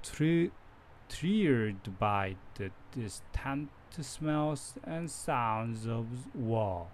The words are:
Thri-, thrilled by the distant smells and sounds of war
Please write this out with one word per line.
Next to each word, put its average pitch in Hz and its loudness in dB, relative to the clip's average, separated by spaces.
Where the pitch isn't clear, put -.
Thri-, 165 4
thrilled 120 2
by 98 2
the 98 -6
distant 135 -4
smells 151 0
and 160 -4
sounds 113 0
of 113 0
war 110 2